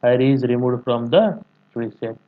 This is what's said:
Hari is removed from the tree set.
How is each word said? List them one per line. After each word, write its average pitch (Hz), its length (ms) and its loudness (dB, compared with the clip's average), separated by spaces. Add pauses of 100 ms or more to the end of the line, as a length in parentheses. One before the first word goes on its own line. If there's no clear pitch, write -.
Hari 127 340 2
is 123 100 0
removed 123 400 0
from 120 220 -2
the 180 360 2 (300)
tree 117 260 -6
set. 113 180 -8 (120)